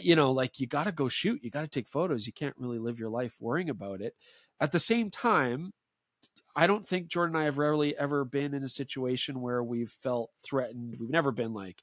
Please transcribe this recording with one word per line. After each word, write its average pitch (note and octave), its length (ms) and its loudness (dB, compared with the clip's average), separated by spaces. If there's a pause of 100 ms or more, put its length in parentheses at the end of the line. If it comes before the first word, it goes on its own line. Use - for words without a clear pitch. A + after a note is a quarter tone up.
you E3+ 160 6
know, C#3+ 140 6
like, C3 300 0
you C3 60 0
gotta D#3 260 -2
go C#3 160 0
shoot, A3+ 340 -2
you A2+ 80 -8
gotta D3+ 180 -6
take B2 200 -4
photos. C#3 380 -2
You A2 60 -10
can't C#3+ 240 -6
really B2 220 -6
live A#2 200 -4
your A2+ 120 -6
life A#2+ 300 -4
worrying D#3 280 -2
about G2 320 -6
it. A2+ 140 -6 (460)
At D3 120 2
the E3+ 80 4
same A3+ 300 2
time, E3 640 2 (840)
I D#3+ 100 6
don't G3+ 200 4
think F3+ 220 -2
Jordan E3+ 280 0
and D#3 60 4
I - 20 2
have C#3+ 140 2
rarely D3 380 2
ever C#3+ 280 0
been C#3 300 -2
in C3+ 100 -2
a C3 40 -2
situation B2+ 720 -2
where B2 220 0
we've A#2 280 -2
felt B2 460 -4
threatened. A#2+ 600 -4
We've A2+ 100 -6
never C#3+ 220 4
been, A2+ 240 -2
like, F#2+ 280 -10